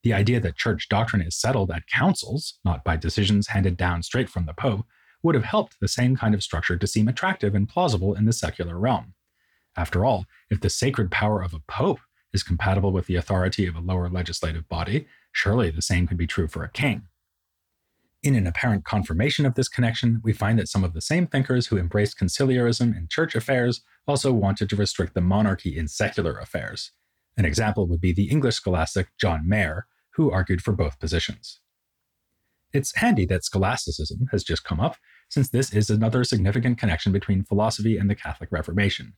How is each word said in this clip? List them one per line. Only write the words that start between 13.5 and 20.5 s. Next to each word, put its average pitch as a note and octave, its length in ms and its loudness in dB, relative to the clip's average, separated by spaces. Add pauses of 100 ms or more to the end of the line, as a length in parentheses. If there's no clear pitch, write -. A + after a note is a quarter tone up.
of E2 100 -6
a E2+ 40 -10
lower F2 280 -2
legislative E2 600 -6
body, G2 380 -4 (240)
surely G2+ 400 0
the D#2+ 120 -4
same F2+ 240 2
could F2+ 100 -2
be E2+ 100 0
true D#2+ 220 -2
for D#2+ 160 -8
a - 60 -10
king. A#2+ 320 -2 (1200)
In C#3 120 2
an G2 120 4
apparent G2+ 380 0
confirmation A2 640 0
of B2+ 80 2
this C3 140 0
connection, A#2 560 0
we A2+ 80 2
find A2 260 2